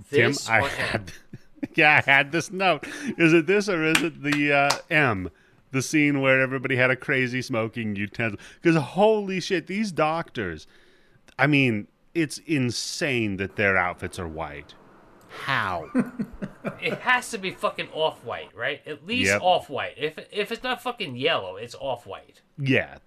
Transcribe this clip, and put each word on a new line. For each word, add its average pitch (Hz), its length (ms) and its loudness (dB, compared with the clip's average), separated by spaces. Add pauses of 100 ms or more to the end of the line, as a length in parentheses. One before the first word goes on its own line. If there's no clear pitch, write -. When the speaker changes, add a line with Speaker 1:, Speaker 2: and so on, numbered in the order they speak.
(100)
Speaker 1:
Tim, 135 220 4
Speaker 2:
This - 160 -6
Speaker 1:
I 113 120 4
Speaker 2:
or 95 80 2
Speaker 1:
had, 113 440 -4 (500)
Speaker 2:
M? - 80 -6
Speaker 1:
<laughs> - 40 -20
yeah, 151 300 6
I 139 60 4
had 139 220 4
this 160 180 -2
note. 185 360 0 (300)
Is 165 160 6
it 165 140 6
this 202 220 2
or 165 160 0
is 156 180 2
it 139 200 -6
the, 147 300 0
uh, 143 180 4 (200)
M? 117 400 2 (420)
The 131 100 0
scene 147 380 2
where 131 200 6
everybody 131 340 -2
had 127 160 4
a 127 60 0
crazy 127 460 -2
smoking 113 520 -2
utensil. 104 460 -4 (200)
'Cause 165 140 4
holy 190 640 2
shit, 165 300 -4
these 202 240 -4
doctors, 151 720 -2 (720)
I 131 80 4
mean, 131 400 4 (260)
it's 160 260 -2
insane 123 960 -2
that 95 180 -4
their 98 220 2
outfits 90 420 -2
are 90 80 -6
white. 78 480 -10 (680)
How? 98 500 -2
<laughs> 262 60 2 (840)
Speaker 2:
It 220 180 -2
has 247 300 0
to 226 80 -8
be 190 140 -8
fucking 180 400 -6
off-white, 117 600 -6
right? 135 320 -6
At 147 200 -14
least 226 220 -2
Speaker 1:
Yep. 196 140 2
Speaker 2:
off-white. 131 560 0
If, 151 200 -6 (120)
if 196 220 -6
it's 226 100 -8
not 254 200 -6
fucking 196 340 -8
yellow, 120 400 -2
it's 120 180 -12
off-white. 110 680 -10 (180)
Speaker 1:
Yeah, 131 480 0